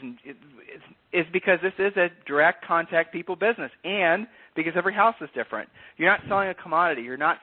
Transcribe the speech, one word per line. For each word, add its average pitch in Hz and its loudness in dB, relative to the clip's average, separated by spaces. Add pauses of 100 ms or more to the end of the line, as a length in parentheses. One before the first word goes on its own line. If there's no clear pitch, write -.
and 123 -14
it, 139 -18 (380)
is, - -4
is - -18
because 185 2
this 190 0
is 196 0
a 175 4 (180)
direct 147 2
contact 165 0
people 170 -8
business, 190 -2 (140)
and 185 0 (280)
because 165 -4
every 185 0
house 208 4
is 143 -12
different. 110 -6 (300)
You're 165 2
not 202 2
selling 196 0
a 180 -6
commodity. 165 0
You're 123 -10
not 156 0